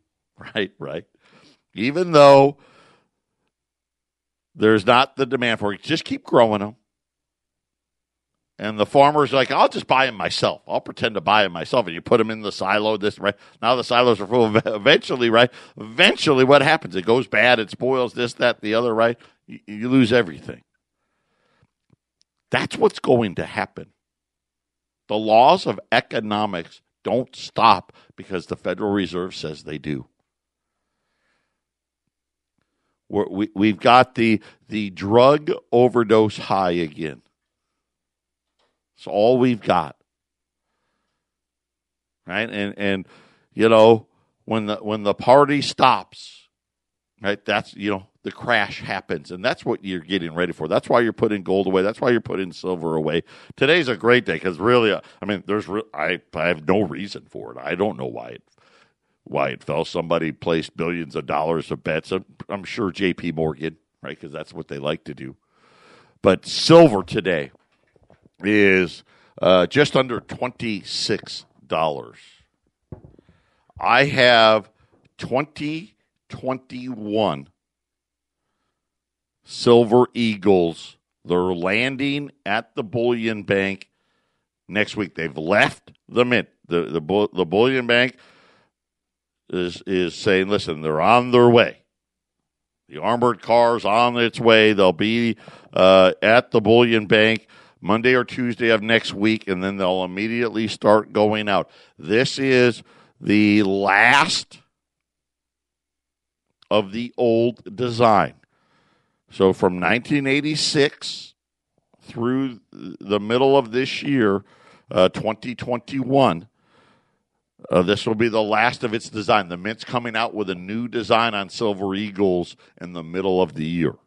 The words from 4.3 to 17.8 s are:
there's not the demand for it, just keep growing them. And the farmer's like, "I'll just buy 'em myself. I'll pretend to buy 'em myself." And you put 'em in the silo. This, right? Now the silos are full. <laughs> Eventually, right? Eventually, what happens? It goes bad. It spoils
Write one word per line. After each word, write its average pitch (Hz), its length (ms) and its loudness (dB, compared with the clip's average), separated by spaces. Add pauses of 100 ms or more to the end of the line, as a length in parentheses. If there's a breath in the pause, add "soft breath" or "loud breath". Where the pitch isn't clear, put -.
there's 107 300 4
not 123 320 4
the 135 100 -2
demand 120 340 -2
for 104 120 -2
it, 92 100 -14
just - 220 -6
keep 269 200 -10
growing 113 340 4
them. 104 180 -8 (1800)
And 104 220 -6
the 101 60 2
farmer's 143 460 4
like, 131 200 0
"I'll 196 160 2
just - 180 -10
buy 131 220 2
'em 113 80 -10
myself. 87 500 -4
I'll 101 140 -4
pretend 110 340 -6
to 95 60 -6
buy 101 240 2
'em 90 80 -4
myself." 90 340 -4
And 85 80 -10
you 82 60 -12
put 120 180 2
'em 110 140 -2
in 110 80 -12
the 104 100 -8
silo. 104 460 -2
This, 101 240 -6
right? 101 160 -2 (260 soft breath)
Now 123 140 2
the 117 80 -4
silos 120 360 2
are 98 60 -8
full. 113 300 2
<laughs> 110 100 2
Eventually, 120 640 0
right? 117 220 4 (240 loud breath)
Eventually, 131 680 0
what 139 200 6
happens? 143 340 -2
It 92 100 -6
goes 117 220 0
bad. 117 320 2
It 98 100 -8
spoils 123 440 -4